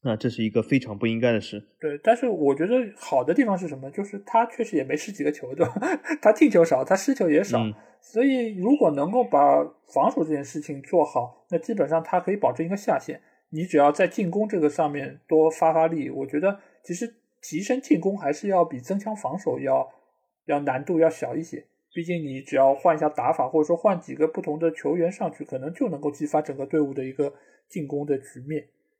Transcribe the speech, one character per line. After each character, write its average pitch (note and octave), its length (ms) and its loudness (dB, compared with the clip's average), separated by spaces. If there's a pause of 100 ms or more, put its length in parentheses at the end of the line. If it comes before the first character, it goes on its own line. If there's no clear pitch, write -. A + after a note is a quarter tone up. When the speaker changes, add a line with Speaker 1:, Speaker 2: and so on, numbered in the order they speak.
Speaker 1:
那 A#2 120 -2
这 B2 140 -2
是 A2+ 140 -4
一 A2 60 0
个 A2+ 120 0
非 C3+ 180 2
常 G#2+ 180 -8
不 A#2 100 -2
应 A2+ 120 -2
该 A#2+ 120 4
的 G#2+ 100 2
事。 G#2 200 -12 (200)
Speaker 2:
对， D3 220 -6
但 A3+ 120 6
是 A#3+ 140 -2
我 D3+ 240 2
觉 D3+ 140 0
得 A#3+ 80 2 (200)
好 - 280 -2
的 D3+ 100 0
地 C4 100 4
方 G3+ 140 0
是 F3+ 100 -6
什 C#3+ 100 -10
么？ C3+ 120 -12
就 G3+ 140 -8
是 G3+ 160 -12
他 A3+ 260 2
确 A#3+ 180 -6
实 G#3 140 -2
也 C3 60 2
没 C3+ 120 -2
失 - 160 -8
几 C#3+ 120 -8
个 D3+ 80 0
球， C3+ 240 -10
对 E3+ 100 2
吧？ B2 80 -6 (240)
<laughs> - 240 -6
他 D#4+ 100 6
进 D#4+ 180 6
球 F3+ 140 6
少， C3+ 220 2
他 F#3+ 100 2
失 B3+ 200 -2
球 F3+ 140 0
也 D#3 140 4
少， B2 160 0
Speaker 1:
嗯。 G#2+ 140 -2 (260)
Speaker 2:
所 - 240 -2
以 B3 320 0
如 G#3+ 220 4
果 G3+ 140 4
能 D3 200 -2
够 A#3+ 120 2
把 C#3+ 400 4 (300)
防 D#3 160 4
守 E3+ 140 -2
这 D3+ 60 -4
件 C#3 160 -4
事 D3 160 -10
情 C#3+ 220 -10
做 E3+ 200 2
好， - 460 -6
那 F3 80 -2
基 A3+ 160 -4
本 E3 160 0
上 D#3+ 140 2
他 F3+ 160 0
可 F3+ 120 -4
以 G3+ 60 -2
保 - 160 0
证 E3 120 -4
一 E3+ 40 -8
个 G3 80 -4
下 F#3+ 200 0
限。 - 220 -8 (300)
你 D#3+ 140 -6
只 F3 140 0
要 C#3+ 140 8
在 F3+ 160 2
进 F3+ 220 -2
攻 G#3 180 -2
这 G3+ 120 -2
个 D3+ 100 4
上 D3+ 200 0
面 C#3 380 -10
多 D#3 220 6
发 D#3+ 240 2
发 E3 140 4
力， D3+ 220 -4
我 C3+ 180 -6
觉 D3 120 -2
得 G3 200 0 (240)
其 F3+ 100 -10
实 A3+ 220 -8 (260)
提 D#3 180 -8
升 B3 220 -2
进 - 180 2
攻 G3 180 -2
还 D3+ 140 -4
是 D3+ 160 -6
要 F#3 160 4
比 C#3 160 -4
增 F#3+ 200 -4
强 G#3+ 160 -6
防 D#3 220 -6
守 C3+ 220 -4
要， C3+ 300 0 (560)
要 D3 140 -2
难 C#3 260 -4
度 E3+ 140 0
要 D#3+ 100 6
小 C3+ 260 -6
一 D#3 60 -4
些。 - 240 -14 (280)
毕 E3+ 100 -8
竟 E3+ 200 -4
你 C3+ 180 -8
只 C#3+ 140 -6
要 C3+ 200 6
换 E3 200 2
一 D3+ 40 -6
下 D3+ 100 0
打 C#3 240 -2
法， C3 160 -2
或 D#3+ 100 2
者 D3+ 60 4
说 E3+ 100 2
换 F3+ 240 0
几 C3+ 140 -14
个 D3+ 140 0
不 F3 140 -4
同 D3+ 180 -6
的 E3 120 0
球 D#3 240 -4
员 F3 160 0
上 F#3 220 -6
去， - 100 -14
可 C3 140 -10
能 C#3+ 160 -8
就 A#3+ 160 -2
能 D3 100 -6
够 D3 120 -4
激 D3 160 -6
发 D3+ 140 0
整 D3 140 -8
个 C#3 100 -8
队 D#3 140 0
伍 C#3 140 0
的 C3+ 100 -6
一 C3 80 -8
个 C#3+ 220 -2 (340)
进 D3+ 200 -8
攻 C#3+ 180 -6
的 C#3+ 120 -2
局 B2+ 300 -14
面， D3+ 180 -6 (340)